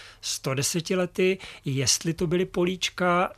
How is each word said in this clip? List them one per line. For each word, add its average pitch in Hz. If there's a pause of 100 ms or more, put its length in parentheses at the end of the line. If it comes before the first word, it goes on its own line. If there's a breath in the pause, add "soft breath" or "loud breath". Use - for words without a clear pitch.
(220 loud breath)
sto -
deseti 156
lety, 185 (280 loud breath)
jestli 135
to 170
byly 180
políčka, 180